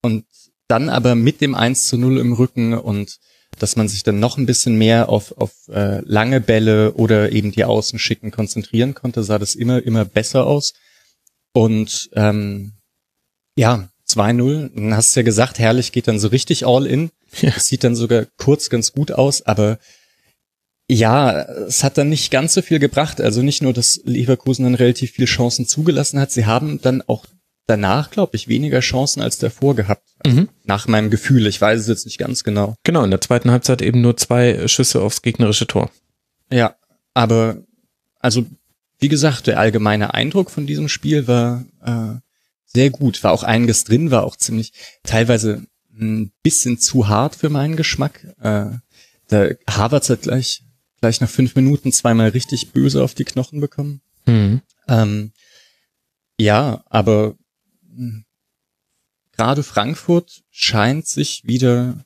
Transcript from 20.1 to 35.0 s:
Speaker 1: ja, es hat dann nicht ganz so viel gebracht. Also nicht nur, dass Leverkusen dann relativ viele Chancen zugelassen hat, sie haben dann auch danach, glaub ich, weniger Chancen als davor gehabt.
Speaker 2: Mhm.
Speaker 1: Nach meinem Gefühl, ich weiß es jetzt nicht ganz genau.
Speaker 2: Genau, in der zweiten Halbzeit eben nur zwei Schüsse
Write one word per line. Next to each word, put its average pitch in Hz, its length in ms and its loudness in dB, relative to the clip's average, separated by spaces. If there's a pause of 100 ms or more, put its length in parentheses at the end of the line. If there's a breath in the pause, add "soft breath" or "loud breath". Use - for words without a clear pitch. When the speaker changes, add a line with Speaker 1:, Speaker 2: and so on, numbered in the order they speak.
Speaker 1:
ja, 113 500 2
es - 420 -6
hat 139 140 0
dann 147 120 2
nicht 151 220 -2
ganz 143 240 0
so 190 60 0
viel 160 180 0
gebracht. 143 420 0
Also 117 220 0
nicht 143 180 0
nur, 131 120 2
dass - 320 0
Leverkusen 123 580 0
dann 123 120 2
relativ 123 360 2
viele 127 160 0
Chancen 120 400 -2
zugelassen 147 520 0
hat, 139 120 -2
sie 117 160 0
haben 143 340 0
dann 127 220 0
auch - 220 -4 (420)
danach, 107 420 0
glaub 196 240 -2
ich, - 140 -6
weniger 131 320 0
Chancen 127 420 -2
als - 160 -4
davor 131 380 -2
gehabt. 98 320 -4 (180)
Speaker 2:
Mhm. 143 240 4 (140)
Speaker 1:
Nach 101 240 -2
meinem 107 240 2
Gefühl, 113 340 2
ich 104 160 -2
weiß 110 200 2
es 107 60 -4
jetzt 113 180 -2
nicht - 120 -16
ganz - 260 -6
genau. 104 400 -2
Speaker 2:
Genau, 165 200 2
in 95 80 2
der 95 100 0
zweiten 120 300 2
Halbzeit 123 320 2
eben 120 180 2
nur 120 160 4
zwei 120 500 0
Schüsse - 340 0